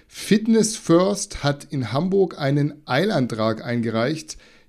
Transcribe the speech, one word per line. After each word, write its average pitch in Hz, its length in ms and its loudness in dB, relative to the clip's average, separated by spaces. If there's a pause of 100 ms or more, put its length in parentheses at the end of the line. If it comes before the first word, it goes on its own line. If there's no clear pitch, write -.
Fitness 220 680 2
First 185 680 2
hat 143 280 -2
in 123 200 -4
Hamburg 180 480 0
einen 143 480 -2
Eilantrag 123 800 0
eingereicht, 120 720 -2 (320)